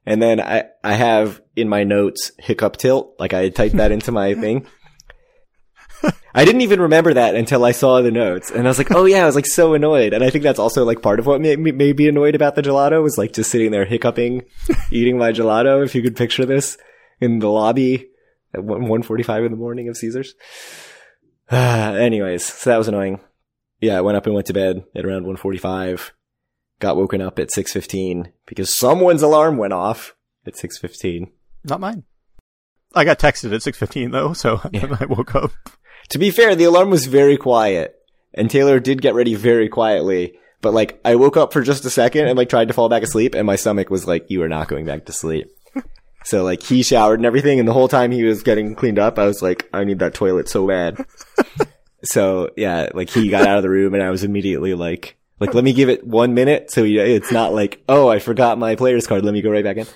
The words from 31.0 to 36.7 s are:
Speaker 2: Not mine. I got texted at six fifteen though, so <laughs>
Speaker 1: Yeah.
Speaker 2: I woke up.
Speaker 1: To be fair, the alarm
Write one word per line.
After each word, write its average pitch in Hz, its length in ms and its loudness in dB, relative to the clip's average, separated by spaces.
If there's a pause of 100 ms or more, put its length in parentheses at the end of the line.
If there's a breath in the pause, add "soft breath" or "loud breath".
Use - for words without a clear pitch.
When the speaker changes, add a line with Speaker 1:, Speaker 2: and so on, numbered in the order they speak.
Speaker 2:
Not 151 160 -6
mine. 196 240 -10 (920)
I 170 100 4
got 160 140 2
texted 127 340 0
at 113 80 -4
six - 160 -8
fifteen 123 340 -6
though, 147 220 -4
so 113 320 -2
<laughs> - 60 -10
Speaker 1:
Yeah. - 280 -6
Speaker 2:
I 135 60 -4
woke 131 300 -4
up. 139 160 -2 (580 soft breath)
Speaker 1:
To 131 100 -6
be 196 120 2
fair, 226 240 4
the 170 100 4
alarm 175 240 6